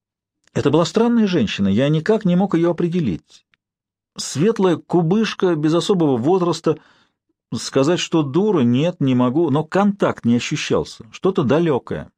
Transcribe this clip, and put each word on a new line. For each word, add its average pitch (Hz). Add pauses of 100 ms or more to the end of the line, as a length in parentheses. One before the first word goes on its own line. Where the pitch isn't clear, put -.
(520)
Это -
была 160
странная 226
женщина, 117
я 113
никак 160
не 175
мог 190
ее 170
определить. 165 (680)
Светлая 185
кубышка, 180
без 156
особого 165
возраста. 160 (760)
Сказать, 139
что 160
дура, 170
нет, 131
не 131
могу, 127
но 151
контакт 196
не 117
ощущался, -
что-то 185
далекое. 139